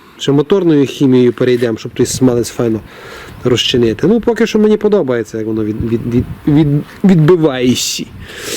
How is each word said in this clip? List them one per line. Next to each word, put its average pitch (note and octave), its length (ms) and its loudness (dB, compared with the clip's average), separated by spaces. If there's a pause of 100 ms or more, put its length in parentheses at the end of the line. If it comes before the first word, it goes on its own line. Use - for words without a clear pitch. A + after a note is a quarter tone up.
(160)
Ще - 140 -4
моторною D3+ 540 2
хімією B2 480 2
перейдемо, B2 440 0
щоб - 140 -12
той B2 140 0
смалець A#2+ 440 -2
файно A2+ 300 -2 (640)
розчинити. A#2+ 640 0
Ну, A3 140 2
поки A3+ 260 0
що G#3+ 120 0
мені G#3+ 180 4
подобається, C#3+ 600 -2
як A2 100 -6
воно A2 160 -2
від, G#2+ 280 -4
від, A#2 220 -4
від, A#2+ 120 0 (220)
від, D3+ 200 4 (360)
відбивається. D3+ 1000 2 (520)